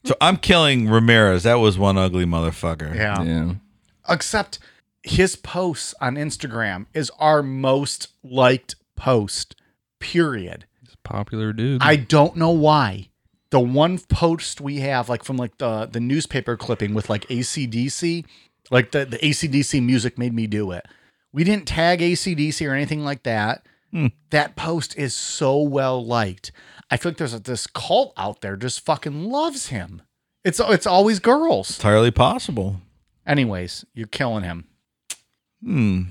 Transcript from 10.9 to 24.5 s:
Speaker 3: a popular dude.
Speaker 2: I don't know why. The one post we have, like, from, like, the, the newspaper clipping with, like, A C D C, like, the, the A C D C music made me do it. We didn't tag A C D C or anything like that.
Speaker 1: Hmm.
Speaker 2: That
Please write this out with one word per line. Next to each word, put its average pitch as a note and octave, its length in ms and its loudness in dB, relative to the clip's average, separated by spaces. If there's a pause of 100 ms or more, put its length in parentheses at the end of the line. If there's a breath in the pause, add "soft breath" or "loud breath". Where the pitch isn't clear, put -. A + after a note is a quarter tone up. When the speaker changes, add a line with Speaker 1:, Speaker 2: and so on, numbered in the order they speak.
Speaker 3:
a - 40 -20 (100)
popular G#2+ 440 -4
dude. B2 300 -2
Speaker 2:
I D3+ 140 6
don't D3+ 400 4
know E3 140 2
why. D3 580 2 (420)
The C#3 80 4
one D3 400 2
post - 640 -2
we C#3+ 180 -6
have, C3+ 300 -2
like, A#2 160 -4
from, C3 120 -6
like, B2 220 -6
the, A2+ 320 -4
the A#2+ 80 -6
newspaper B2 580 -2
clipping G#2+ 380 -4
with, A2 160 -4
like, A2+ 220 -4
A A#2+ 100 -2
C C3 240 -6
D A#2+ 220 -4
C, E3+ 360 -4 (460 soft breath)
like, B2+ 220 2
the, C#3 120 0
the C#3 220 -6
A D3+ 60 2
C D#3 160 -4
D C#3 160 2
C C#3+ 160 0
music A#2+ 380 0
made A#2+ 140 -4
me A2+ 140 -2
do G#2 240 -4
it. F2 160 -10 (460 soft breath)
We D3 100 -2
didn't F#3+ 240 0
tag E3+ 340 0
A F3 140 2
C F3 220 -4
D D3 160 0
C - 120 -6
or C#3 100 -2
anything D3 300 -4
like C#3+ 200 -8
that. A2+ 420 -2 (240)
Speaker 1:
Hmm. D#3 160 -2 (240)
Speaker 2:
That D3 240 0